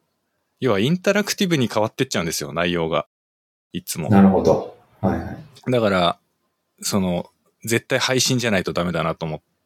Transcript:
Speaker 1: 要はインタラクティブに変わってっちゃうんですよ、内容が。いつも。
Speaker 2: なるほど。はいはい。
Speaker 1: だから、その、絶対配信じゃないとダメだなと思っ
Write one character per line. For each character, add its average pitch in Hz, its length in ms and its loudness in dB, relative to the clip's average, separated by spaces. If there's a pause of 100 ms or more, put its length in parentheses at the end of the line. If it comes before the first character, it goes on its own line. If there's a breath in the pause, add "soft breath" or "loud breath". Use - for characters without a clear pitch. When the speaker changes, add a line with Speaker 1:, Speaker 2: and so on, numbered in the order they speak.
(600)
Speaker 1:
要 127 100 0
は 101 80 2
イ 110 100 2
ン 180 100 2
タ 202 140 0
ラ 202 120 0
ク - 120 -4
テ 202 100 -2
ィ - 20 -4
ブ 170 80 2
に 123 120 0
変 107 140 0
わ 107 60 0
っ - 40 -8
て - 120 -4
っ - 20 -2
ち - 100 -6
ゃ 107 40 0
う - 20 -2
ん 82 40 -2
で 80 60 -4
す - 120 -6
よ、 69 80 -10
内 87 200 -2
容 85 160 -2
が。 78 180 -2 (640)
い 90 100 -10
つ - 160 -8
も。 82 120 -6
Speaker 2:
な 98 120 8
る 98 60 8
ほ 92 140 4
ど。 - 340 2 (240)
は 92 160 0
い - 20 -6
は 82 140 -10
い。 - 380 -10
Speaker 1:
だ 123 100 2
か 107 100 2
ら、 90 280 2 (640)
そ - 180 -2
の、 90 260 -2 (380)
絶 113 220 -2
対 135 120 0
配 127 220 0
信 127 180 0
じ 117 80 -2
ゃ 113 60 0
な 95 60 2
い 87 60 -2
と 85 80 -4
ダ 87 120 -2
メ 90 80 -4
だ 80 100 -2
な 82 140 -2
と 82 100 -6
思 78 100 -6
っ - 40 -14 (260)